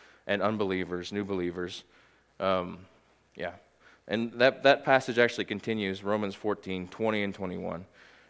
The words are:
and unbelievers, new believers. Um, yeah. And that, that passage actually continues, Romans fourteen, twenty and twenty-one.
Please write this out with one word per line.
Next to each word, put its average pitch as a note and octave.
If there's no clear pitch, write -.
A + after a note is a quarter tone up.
and G2+
unbelievers, F#2
new G2+
believers. F2+
Um, F2+
yeah. F2
And A2+
that, B2+
that C#3
passage B2+
actually A#2
continues, G2+
Romans G2+
fourteen, F#2+
twenty A2
and G2+
twenty-one. F2+